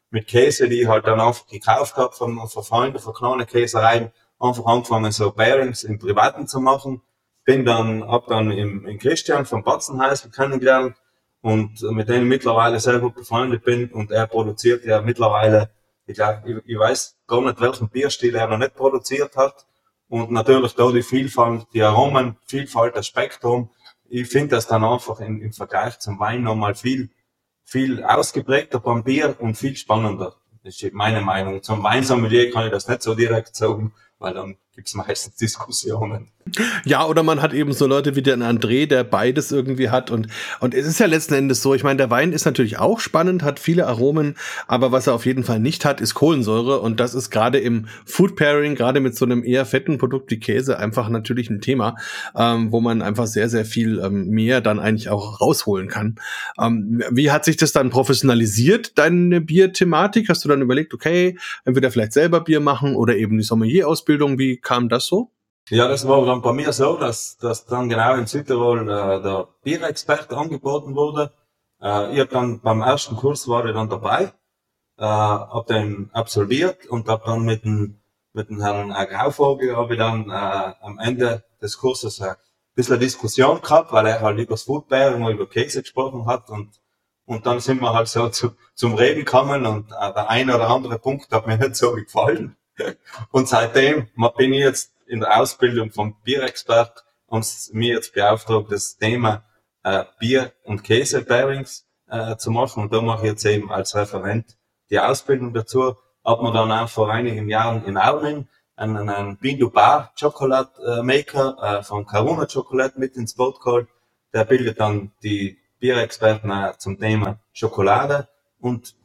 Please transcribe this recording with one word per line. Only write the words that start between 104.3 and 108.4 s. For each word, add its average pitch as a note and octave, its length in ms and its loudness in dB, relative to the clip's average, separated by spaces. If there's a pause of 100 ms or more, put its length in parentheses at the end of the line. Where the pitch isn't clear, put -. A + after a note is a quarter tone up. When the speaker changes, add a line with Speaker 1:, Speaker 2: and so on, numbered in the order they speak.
Speaker 1:
die G2+ 80 2
Ausbildung B2 540 0
dazu. B2+ 440 0 (280)
Hab A2+ 180 2
mir A#2 100 -2
dann A2+ 200 2
auch A2+ 160 -2
vor G#2+ 220 0
einigen A2 380 -4
Jahren A2+ 360 -2
in G3 120 -6
Armin D3 520 0 (280)